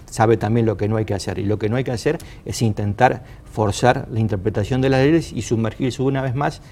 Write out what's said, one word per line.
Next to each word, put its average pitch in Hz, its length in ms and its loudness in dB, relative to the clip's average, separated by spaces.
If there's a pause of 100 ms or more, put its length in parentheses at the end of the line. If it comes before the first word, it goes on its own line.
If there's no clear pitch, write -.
sabe 113 280 4
también 113 280 2
lo 107 100 2
que 101 140 -2
no 110 80 0
hay 110 80 0
que 104 80 -4
hacer, 95 260 -4
y 101 60 -4
lo 104 140 0
que 107 100 -2
no 110 60 0
hay 131 80 0
que 131 80 -4
hacer 151 260 -2 (260)
es - 180 -6
intentar 107 600 2 (280)
forzar 120 600 2
la 110 80 -2
interpretación 107 600 0
de 131 80 2
las 131 160 4
leyes 156 260 2
y - 120 -6
sumergirse 113 580 -2
una 135 200 0
vez 131 140 -4
más 147 260 -4 (100)